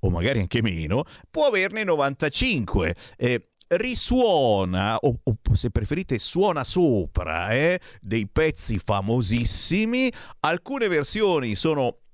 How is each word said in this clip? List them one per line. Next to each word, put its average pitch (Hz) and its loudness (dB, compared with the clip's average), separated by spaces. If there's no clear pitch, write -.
o 95 2
magari 98 0
anche 110 -2
meno, 92 -2
può 302 0
averne 202 0
novantacinque. 139 0
Eh, 123 -2
risuona, 139 2
o, 120 0
o 107 0
se - 0
preferite 131 -2
suona 170 0
sopra, 92 0
eh, 160 2
dei 104 -2
pezzi 151 -2
famosissimi. 120 0
Alcune 208 -2
versioni 156 0
sono 139 -2